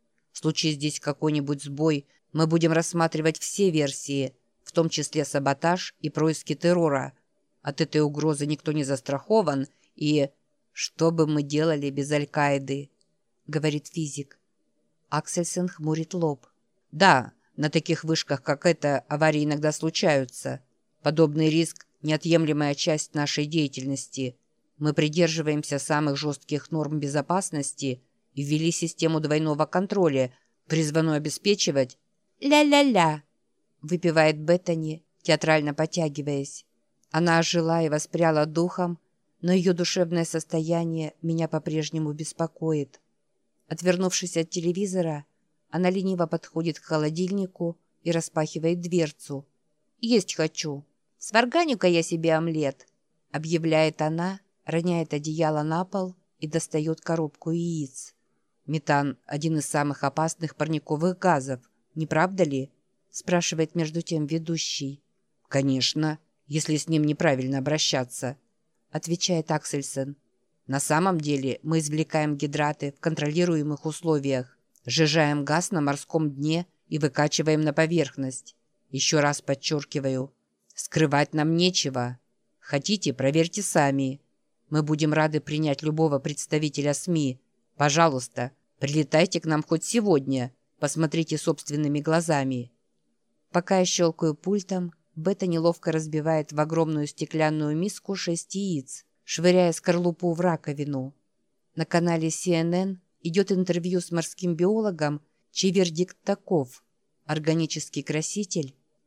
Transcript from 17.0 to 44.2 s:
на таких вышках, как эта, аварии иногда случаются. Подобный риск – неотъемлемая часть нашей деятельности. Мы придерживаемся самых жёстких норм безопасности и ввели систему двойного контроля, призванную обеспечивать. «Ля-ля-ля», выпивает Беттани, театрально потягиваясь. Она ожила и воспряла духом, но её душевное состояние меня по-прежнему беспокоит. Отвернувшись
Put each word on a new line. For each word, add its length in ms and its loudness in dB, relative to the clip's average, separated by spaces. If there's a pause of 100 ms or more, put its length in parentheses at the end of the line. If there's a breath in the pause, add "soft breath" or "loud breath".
на 140 -2
таких 340 0
вышках, 380 -2
как 240 0
эта, 420 2
аварии 360 2
иногда 280 0
случаются. 880 -2 (420)
Подобный 480 4
риск – 360 0 (160)
неотъемлемая 720 2
часть 400 -2
нашей 320 -2
деятельности. 920 -4 (420)
Мы 140 0
придерживаемся 840 0
самых 380 0
жёстких 540 -6
норм 280 -2
безопасности 1040 -4 (320)
и 80 -6
ввели 280 0
систему 500 0
двойного 460 0
контроля, 680 2 (340 soft breath)
призванную 500 2
обеспечивать. 840 0 (420)
«Ля-ля-ля», 840 4 (600)
выпивает 560 4
Беттани, 680 0 (180)
театрально 520 2
потягиваясь. 920 -2 (460)
Она 280 4
ожила 440 2
и 60 2
воспряла 580 2
духом, 520 -2 (440)
но 100 2
её 220 4
душевное 500 0
состояние 960 -2
меня 280 0
по-прежнему 640 -4
беспокоит. 880 -4 (680)
Отвернувшись 680 0